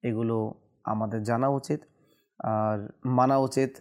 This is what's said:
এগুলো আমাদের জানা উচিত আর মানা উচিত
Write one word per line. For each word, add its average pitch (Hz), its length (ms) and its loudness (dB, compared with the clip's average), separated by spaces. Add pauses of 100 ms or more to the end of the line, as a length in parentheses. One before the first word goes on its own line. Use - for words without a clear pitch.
এগুলো 113 500 -2 (300)
আমাদের 110 400 -2
জানা 117 240 0
উচিত 139 340 -2 (600)
আর 107 440 0 (180)
মানা 127 320 4
উচিত 131 440 0